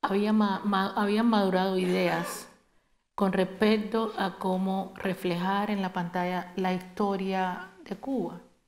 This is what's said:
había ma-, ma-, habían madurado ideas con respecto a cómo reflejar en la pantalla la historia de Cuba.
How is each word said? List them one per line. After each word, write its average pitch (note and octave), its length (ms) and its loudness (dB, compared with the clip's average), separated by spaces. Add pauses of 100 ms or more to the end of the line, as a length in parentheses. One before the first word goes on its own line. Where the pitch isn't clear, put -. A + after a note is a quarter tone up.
había G3+ 300 2
ma-, G#3 320 2
ma-, G3 320 0
habían G#3 300 2
madurado F#3+ 520 4
ideas F3+ 720 0 (640)
con F#3+ 180 0
respecto G#3+ 880 0
a F#3+ 200 -2
cómo F#3+ 580 -2
reflejar F#3+ 760 -2
en G3+ 100 -2
la F#3+ 120 -4
pantalla F3+ 640 -4
la F#3 160 0
historia F#3+ 960 -2 (160)
de G#3+ 100 -10
Cuba. F3+ 460 -6 (280)